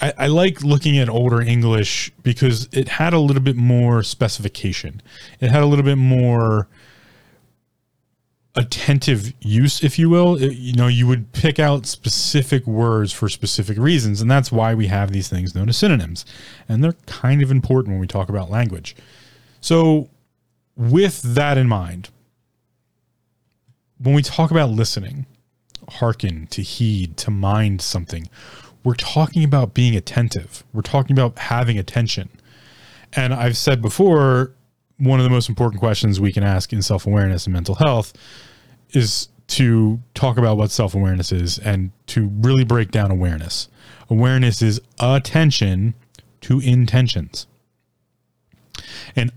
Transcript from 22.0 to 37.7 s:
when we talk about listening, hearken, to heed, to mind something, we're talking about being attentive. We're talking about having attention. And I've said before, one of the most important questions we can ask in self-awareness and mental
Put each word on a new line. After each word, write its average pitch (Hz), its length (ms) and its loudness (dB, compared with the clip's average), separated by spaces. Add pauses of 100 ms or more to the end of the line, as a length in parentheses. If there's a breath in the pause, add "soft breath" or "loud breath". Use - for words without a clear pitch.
when 135 160 2
we 147 60 4
talk 160 300 0
about 156 180 2
listening, 110 580 -4 (600)
hearken, 87 600 -4
to - 140 -10
heed, 95 560 -4
to - 140 -6
mind 101 500 0
something, 85 460 -8 (560 loud breath)
we're 120 120 0
talking 156 500 0
about 135 280 2
being 123 220 2
attentive. - 800 -4
We're 107 80 -4
talking 135 360 0
about 123 220 0
having 117 380 -2
attention. 104 500 -4 (840 loud breath)
And 127 200 -2
I've 120 220 0
said 131 260 0
before, 131 720 2 (500)
one 131 180 4
of 127 40 4
the 127 60 4
most 123 200 2
important 110 300 0
questions 104 400 0
we 98 120 2
can 101 120 0
ask 98 280 0
in 104 100 -2
self-awareness 98 680 0
and 95 60 0
mental 87 220 -4